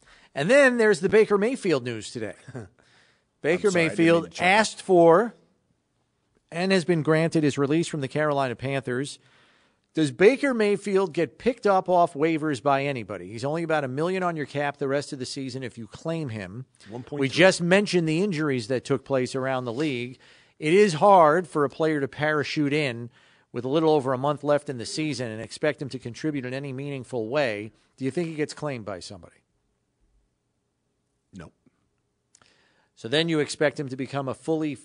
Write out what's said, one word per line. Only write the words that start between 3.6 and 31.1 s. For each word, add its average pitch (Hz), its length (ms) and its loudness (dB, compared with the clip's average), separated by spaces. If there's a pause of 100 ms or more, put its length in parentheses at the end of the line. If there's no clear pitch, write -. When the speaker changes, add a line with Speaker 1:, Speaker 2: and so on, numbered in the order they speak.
Speaker 2:
I'm 196 40 0
sorry, 170 140 2
I - 40 2
didn't - 100 -8
Speaker 1:
Mayfield 165 240 6
Speaker 2:
mean 170 80 -14
to - 60 -16
chuckle. 180 100 0
Speaker 1:
asked 208 340 2
for 175 540 6 (1160)
and 180 200 -2
has 190 140 2
been 165 180 0
granted 160 400 2
his 143 140 2
release 147 300 0
from 156 140 -8
the 135 60 -6
Carolina 139 480 -2
Panthers. 131 600 -6 (760)
Does 151 180 0
Baker 247 420 4
Mayfield 202 600 0
get 165 240 -2
picked - 300 -2
up 190 200 2
off 175 280 4
waivers 151 460 0
by 139 240 2
anybody? 101 460 -8
He's 113 140 -8
only 160 180 -4
about 156 200 -2
a 135 40 -4
million 170 360 -4
on 170 120 -2
your 147 100 -6
cap 143 320 -6
the 143 100 -4
rest 139 260 -4
of 135 60 -10
the 127 60 -8
season 135 380 -10
if 120 140 -12
you 113 100 -14
claim 160 420 -8
him. 107 360 -12 (240)
Speaker 2:
One 120 140 -12
point - 60 -18
three. 147 120 -8
Speaker 1:
We 131 80 0
just 170 320 4
mentioned 175 480 2
the 160 140 0
injuries 147 440 -2
that 127 160 -2
took - 220 -2
place 131 300 -2
around 131 300 -4
the 117 80 -6
league. 127 440 -6 (420)
It 156 140 0
is 202 220 6
hard 170 520 6
for 151 160 -2
a 135 60 0
player 160 320 -2
to 135 60 -2
parachute 147 640 -2
in 123 360 -4 (420)
with 120 140 -8
a 131 40 -4
little 160 220 2
over 135 220 2
a 123 40 -2
month 139 260 -2
left 147 260 0
in 131 80 -8
the 110 80 -10
season 127 460 -6
and 110 100 -10
expect 139 400 -4
him 135 80 -8
to 131 80 -12
contribute 131 480 -6
in 127 80 -8
any 135 200 -8
meaningful 131 560 -8
way. 113 420 -2 (260)
Do 135 80 -6
you 135 60 -2
think 175 160 -4
he 160 80 -10
gets 147 180 -6
claimed 127 320 -8
by 98 140 -10
somebody? 85 380 -20 (2000)